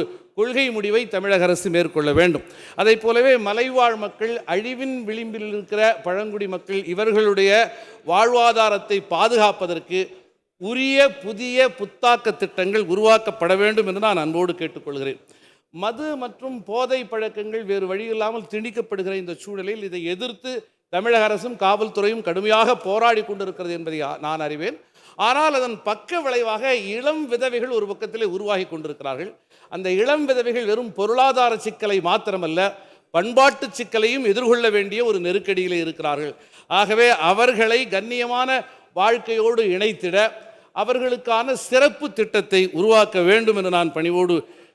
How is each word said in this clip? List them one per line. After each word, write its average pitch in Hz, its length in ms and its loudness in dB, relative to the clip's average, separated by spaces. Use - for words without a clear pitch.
கொள்கை 247 360 0
முடிவை 214 380 -2
தமிழக 190 360 2
அரசு 180 260 2
மேற்கொள்ள 160 420 2
வேண்டும். 160 300 4
அதைப் 220 260 4
போலவே 240 360 4
மலைவாழ் 240 600 2
மக்கள், 220 480 -6
அழிவின் 247 600 -4
விளிம்பில் 220 440 -8
இருக்கிற 214 540 0
பழங்குடி 202 460 -6
மக்கள், 185 360 -6
இவர்களுடைய 202 920 2
வாழ்வாதாரத்தை 220 1000 2
பாதுகாப்பதற்கு 190 920 0
உரிய 269 540 2
புதிய 247 540 -2
புத்தாக்க 226 680 0
திட்டங்கள் 196 480 -2
உருவாக்கப்பட 202 720 2
வேண்டும் 214 300 2
என்று 190 140 -6
நான் 208 160 2
அன்போடு 170 360 -2
கேட்டுக்கொள்கிறேன். 143 680 -8
மது 240 460 -6
மற்றும் 247 460 -12
போதை 247 420 -2
பழக்கங்கள் 220 600 -6
வேறு 190 220 -2
வழி 196 180 -6
இல்லாமல் 220 460 -4
திணிக்கப்படுகிற 208 640 -6
இந்த 175 200 -8
சூழலில், 202 480 -10
இதை 180 220 -10
எதிர்த்து 220 480 -8
தமிழக 220 360 2
அரசும் 214 320 -4
காவல்துறையும் 208 680 0
கடுமையாக 214 540 2
போராடி 220 460 2
கொண்டிருக்கிறது 190 520 -8
என்பதை 165 260 -8
ஆ-, 143 200 -6
நான் 156 200 -6
அறிவேன். 151 380 -6
ஆனால் 277 380 2
அதன் 247 280 -6
பக்க 220 380 -4
விளைவாக 247 540 -2
இளம் 247 540 -4
விதவைகள் 240 420 -2
ஒரு 214 160 -2
பக்கத்திலே 220 380 -8
உருவாகி 196 400 -2
கொண்டிருக்கிறார்கள். 151 640 -10
அந்த 185 220 -6
இளம் 262 340 2
விதவைகள் 247 400 0
வெறும் 220 280 -2
பொருளாதார 240 640 2
சிக்கலை 208 440 -4
மாத்திரமல்ல, 180 600 -2
பண்பாட்டு 262 600 4
சிக்கலையும் 233 540 -2
எதிர்கொள்ள 233 460 4
வேண்டிய 202 340 0
ஒரு 220 140 0
நெருக்கடியிலே 185 600 -2
இருக்கிறார்கள். 151 540 -4
ஆகவே 208 420 4
அவர்களை 226 800 4
கண்ணியமான 240 800 -2
வாழ்க்கையோடு 226 720 2
இணைத்திட 196 680 0
அவர்களுக்கான 240 800 -2
சிறப்பு 269 600 0
திட்டத்தை 196 600 0
உருவாக்க 208 480 4
வேண்டும் 214 360 4
என்று 185 140 -2
நான் 175 220 2
பணிவோடு, 175 420 0